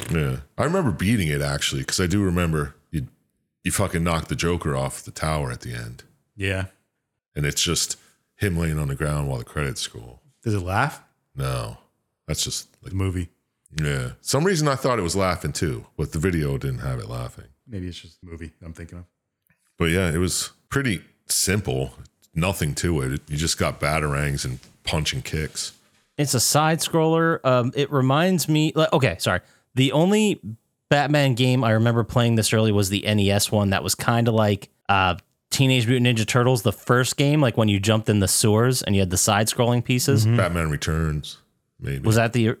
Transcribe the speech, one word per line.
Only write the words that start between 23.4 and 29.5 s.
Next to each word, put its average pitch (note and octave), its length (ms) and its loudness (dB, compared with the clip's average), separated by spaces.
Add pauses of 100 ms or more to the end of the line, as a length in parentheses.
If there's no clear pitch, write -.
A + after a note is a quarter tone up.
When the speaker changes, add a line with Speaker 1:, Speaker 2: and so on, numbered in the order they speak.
Speaker 1:
got D#2+ 220 -2
batarangs D2 680 -2
and B1+ 140 -8 (240)
punching D2+ 380 -2
kicks. - 500 -6 (460)
Speaker 3:
It's D3 160 0
a B2 60 2
side D#3 400 2
scroller. E3 680 2
Um, B2+ 300 2
it C#3 160 -2
reminds D3 560 2
me, D#3 280 2
like, D#3 180 2
okay, B2+ 260 2
sorry. F2+ 220 0 (340)